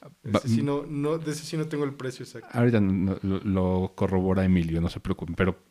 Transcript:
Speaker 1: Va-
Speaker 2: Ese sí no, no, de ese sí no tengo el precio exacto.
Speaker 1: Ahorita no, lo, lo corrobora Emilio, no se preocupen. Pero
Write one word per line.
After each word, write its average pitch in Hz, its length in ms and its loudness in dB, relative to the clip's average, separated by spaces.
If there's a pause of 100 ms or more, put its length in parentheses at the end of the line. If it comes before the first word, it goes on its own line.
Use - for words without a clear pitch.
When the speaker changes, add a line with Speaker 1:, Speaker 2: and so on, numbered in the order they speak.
(260)
Speaker 1:
Va- 104 140 0
Speaker 2:
Ese 135 100 -4
sí 117 120 2
no, 143 240 -2
no, 147 320 -2
de 151 140 -6
ese 147 140 -8
sí 165 100 -8
no 156 120 -4
tengo 147 180 -4
el 135 80 -4
precio 127 320 -10
exacto. - 260 -16
Speaker 1:
Ahorita 120 300 4
no, 95 400 2
lo, 95 180 0
lo 92 560 0
corrobora 95 480 2
Emilio, 82 380 2
no 82 80 0
se - 100 -10
preocupen. 85 360 -6
Pero 90 220 0 (140)